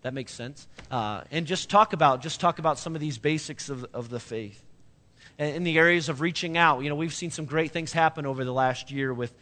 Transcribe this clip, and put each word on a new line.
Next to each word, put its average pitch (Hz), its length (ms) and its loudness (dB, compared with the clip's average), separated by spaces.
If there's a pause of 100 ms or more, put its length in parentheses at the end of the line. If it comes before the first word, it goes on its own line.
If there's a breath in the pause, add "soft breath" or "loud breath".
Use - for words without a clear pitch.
That 127 140 -6
makes 131 180 -10
sense. 127 340 -12 (240 loud breath)
Uh, 107 400 -2
and 160 160 -2
just 180 220 -4
talk 208 240 6
about, 139 300 4
just 156 180 -8
talk 175 180 2
about 156 200 0
some 165 160 -8
of 156 80 -6
these 147 160 -4
basics 151 500 -2
of, 127 240 -8
of 117 160 -8
the 120 100 -8
faith. 110 440 -10 (760 loud breath)
And 147 180 -2
in 170 60 -4
the 165 160 2
areas 170 300 6
of 143 140 -4
reaching 165 340 -2
out, 160 240 6
you 143 80 -2
know, 147 80 -2
we've 160 180 -2
seen 170 160 -6
some 156 140 -8
great 151 260 0
things 165 220 -6
happen 160 320 2
over 135 180 -2
the 127 100 -2
last 131 380 0
year 139 220 -2
with, 120 300 -4